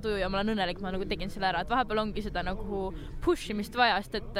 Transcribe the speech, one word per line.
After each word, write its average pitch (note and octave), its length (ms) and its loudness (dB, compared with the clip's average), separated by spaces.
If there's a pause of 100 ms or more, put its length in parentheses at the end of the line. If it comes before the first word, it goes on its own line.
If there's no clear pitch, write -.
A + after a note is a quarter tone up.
tuju G#3+ 160 0
ja F#3 100 2
ma G3 100 2
olen G#3+ 160 2
õnnelik, F3+ 280 0
ma F#3 120 -2
nagu F#3+ 140 -2
tegin F#3+ 240 -2
selle F#3+ 180 2
ära. F3 120 0
Et G3+ 80 -6
vahepeal A3 320 2
ongi G#3 220 -2
seda F3 200 -2
nagu G3 360 -2 (440)
push E4 280 2
imist G#3 240 -4
vaja, A3 240 6
sest G#3 200 -4
et, - 180 -8